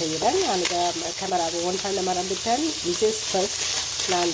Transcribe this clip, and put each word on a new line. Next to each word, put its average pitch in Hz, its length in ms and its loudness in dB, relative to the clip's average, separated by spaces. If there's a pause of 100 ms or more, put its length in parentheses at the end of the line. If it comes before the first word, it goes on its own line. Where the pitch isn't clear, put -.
செய்கிறேன். 170 460 2
நான் 190 200 2
இதை 175 140 0 (400)
கேமராவை 170 480 0
on 185 160 0
பண்ண 196 240 -2
மறந்துட்டேன். 190 560 0 (200)
This 175 240 0
is 220 100 0 (140)
first 196 260 0 (540)
நான் 175 220 2